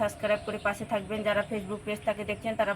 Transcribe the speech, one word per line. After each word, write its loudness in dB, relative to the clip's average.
সাবস্ক্রাইব 2
করে -2
পাশে 0
থাকবেন। 0
যারা 4
Facebook -4
পেজ -2
থেকে 0
দেখছেন -2
তারা 4